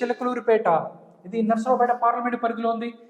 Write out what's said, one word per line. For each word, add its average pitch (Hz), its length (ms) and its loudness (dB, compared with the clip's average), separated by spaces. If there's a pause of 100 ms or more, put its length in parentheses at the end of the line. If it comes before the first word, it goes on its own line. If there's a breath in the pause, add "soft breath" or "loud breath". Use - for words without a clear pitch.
చిలకలూరిపేట, 240 640 0 (580)
ఇది 220 160 -4
నర్సరావుపేట 233 500 2
పార్లమెంట్ 233 520 0
పరిధిలో 226 260 -2
ఉంది. 226 240 -4 (160)